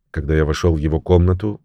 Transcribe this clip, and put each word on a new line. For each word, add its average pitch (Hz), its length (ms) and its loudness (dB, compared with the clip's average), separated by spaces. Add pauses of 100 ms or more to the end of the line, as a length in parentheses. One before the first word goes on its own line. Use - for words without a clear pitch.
(100)
Когда 76 240 -4
я 78 120 2
вошел 80 280 0
в 78 40 -2
его 76 240 -2
комнату, 92 640 0